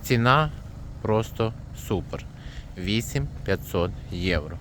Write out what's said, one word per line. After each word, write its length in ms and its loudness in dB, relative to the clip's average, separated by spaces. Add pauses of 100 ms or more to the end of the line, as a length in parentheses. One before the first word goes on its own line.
Ціна 460 6 (520)
просто 520 2 (340)
супер. 380 -2 (520)
Вісім 500 0 (180)
п'ятсот 460 2 (200)
євро. 500 0